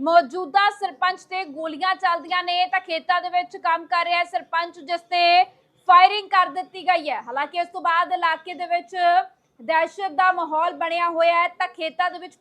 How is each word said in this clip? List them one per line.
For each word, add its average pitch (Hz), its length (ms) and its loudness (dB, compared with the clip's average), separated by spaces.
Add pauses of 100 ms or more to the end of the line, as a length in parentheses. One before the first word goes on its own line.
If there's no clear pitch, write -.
ਮੌਜੂਦਾ 339 720 2
ਸਰਪੰਚ 370 500 -4
ਤੇ 370 240 -8
ਗੋਲੀਆਂ 320 500 -4
ਚੱਲਦੀਆਂ 349 500 -2
ਨੇ। 359 220 0
ਤਾਂ 370 140 -2
ਖੇਤਾਂ 349 420 -2
ਦੇ 359 60 -8
ਵਿੱਚ 359 280 -4
ਕੰਮ 339 280 -2
ਕਰ 339 200 -2
ਰਿਹਾ 349 200 0
ਸਰਪੰਚ 339 560 -6
ਜਿਸ 339 200 -6
ਤੇ 349 440 4 (440)
ਫਾਇਰਿੰਗ 381 400 6
ਕਰ 370 180 2
ਦਿੱਤੀ 370 360 -10
ਗਈ 320 280 0
ਹੈ। 214 120 -6
ਹਾਲਾਂਕਿ 285 360 -6
ਇਸ 349 140 -2
ਤੋਂ 370 80 -10
ਬਾਅਦ 339 320 0
ਇਲਾਕੇ 339 420 -2
ਦੇ 349 120 -10
ਵਿੱਚ 349 300 -4 (680)
ਦਹਿਸ਼ਤ 330 500 -2
ਦਾ 370 200 4
ਮਾਹੌਲ 339 400 -2
ਬਣਿਆ 339 360 -2
ਹੋਇਆ 339 340 2
ਹੈ। 359 60 -2
ਤਾਂ 359 200 -6
ਖੇਤਾਂ 349 420 -6
ਦੇ 359 80 -10
ਵਿੱਚ 359 220 -16